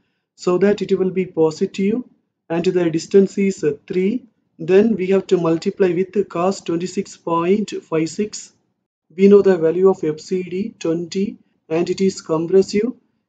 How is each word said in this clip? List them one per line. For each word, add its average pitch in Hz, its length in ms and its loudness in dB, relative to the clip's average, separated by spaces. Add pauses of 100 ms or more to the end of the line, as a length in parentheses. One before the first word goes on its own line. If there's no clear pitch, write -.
(360)
so 180 220 -2
that 202 240 2
it 190 160 -2
will 190 140 -2
be 180 140 -2
positive, 190 800 -2 (460)
and 170 160 -2
the 175 240 0
distance 185 480 2
is, 196 260 -2
uh, 147 100 0 (140)
three. 196 380 -2 (320)
Then 196 380 4
we 180 120 -4
have 190 200 0
to 185 100 2
multiply 170 560 0
with 190 360 -2
cos 185 320 -2
twenty-six 175 560 -6
point 175 560 -2 (100)
five 160 260 -4
six. - 440 -8 (640)
We 190 120 6
know 202 140 8
the 190 160 4
value 165 320 2
of 190 140 -2
F 156 160 -4
C 185 240 -6
D, 185 360 -8
twenty, 175 580 -4 (320)
and 165 200 -2
it 185 120 -4
is 190 200 -2
compressive. 190 680 0 (380)